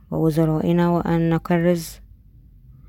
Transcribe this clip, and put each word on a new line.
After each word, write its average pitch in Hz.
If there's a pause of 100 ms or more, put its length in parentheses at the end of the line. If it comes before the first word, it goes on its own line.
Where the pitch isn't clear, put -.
(100)
ووزرائنا 160
وأن 165
نكرز 170 (880)